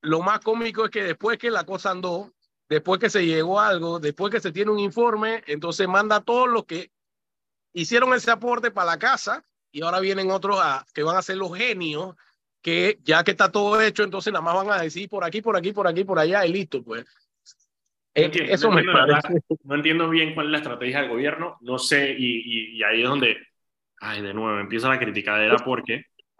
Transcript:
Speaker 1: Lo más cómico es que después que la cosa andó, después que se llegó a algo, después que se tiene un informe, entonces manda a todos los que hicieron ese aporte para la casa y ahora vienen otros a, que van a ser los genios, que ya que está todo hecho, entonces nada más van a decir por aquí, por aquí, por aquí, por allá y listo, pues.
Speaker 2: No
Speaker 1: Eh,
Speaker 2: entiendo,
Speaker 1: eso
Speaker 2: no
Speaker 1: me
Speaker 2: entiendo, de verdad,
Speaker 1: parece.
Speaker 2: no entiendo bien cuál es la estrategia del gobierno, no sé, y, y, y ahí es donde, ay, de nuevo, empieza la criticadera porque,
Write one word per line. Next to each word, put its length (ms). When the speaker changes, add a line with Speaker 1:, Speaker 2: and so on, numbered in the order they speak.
Speaker 1:
Lo 200
más 180
cómico 460
es 60
que 120
después 340
que 140
la 140
cosa 260
andó, 400
después 300
que 100
se 160
llegó 340
a 80
algo, 320
después 320
que 80
se 140
tiene 180
un 80
informe, 680
entonces 420
manda 300
a 40
todos 260
los 160
que 260
hicieron 400
ese 180
aporte 400
para 200
la 80
casa 440
y 100
ahora 180
vienen 320
otros 280
a, 340
que 100
van 140
a 40
ser 160
los 180
genios, 600
que 420
ya 200
que 80
está 200
todo 300
hecho, 220
entonces 300
nada 100
más 120
van 160
a 100
decir 280
por 140
aquí, 180
por 140
aquí, 180
por 140
aquí, 160
por 140
allá 280
y 60
listo, 320
pues. 200
Speaker 2:
No 60
Speaker 1:
Eh, 100
Speaker 2:
entiendo, 280
Speaker 1:
eso 160
Speaker 2:
no 60
Speaker 1:
me 60
Speaker 2:
entiendo, 200
de 60
verdad, 140
Speaker 1:
parece. 240
Speaker 2:
no 120
entiendo 340
bien 240
cuál 140
es 60
la 40
estrategia 440
del 80
gobierno, 520
no 160
sé, 400
y, 220
y, 380
y 60
ahí 200
es 60
donde, 280
ay, 220
de 120
nuevo, 260
empieza 300
la 100
criticadera 580
porque, 480